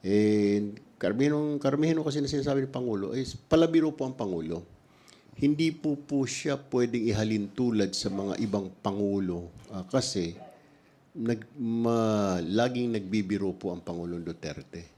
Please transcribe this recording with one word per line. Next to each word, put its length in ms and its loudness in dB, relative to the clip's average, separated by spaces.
And 720 4
karamihan, 560 2
karamihan 400 2
ho 80 -2
kasi 160 -2
na 80 -2
sinasabi 400 0
ng 40 -14
Pangulo 440 -2
is 160 -6
palabiro 580 4
po 140 -4
ang 80 -6
Pangulo. 480 -4
Hindi 400 2
po 240 -2
po 240 -2
siya 320 -2
pwedeng 560 0
ihalin 400 0
tulad 400 2
sa 160 -4
mga 320 -4
ibang 300 0
Pangulo, 840 -2
ah, 100 -10
kasi 540 -2
nag-, 400 -2
ma-, 840 2
laging 560 0
nagbibiro 640 0
po 160 -6
ang 80 -8
Pangulong 400 -6
Duterte. 760 -10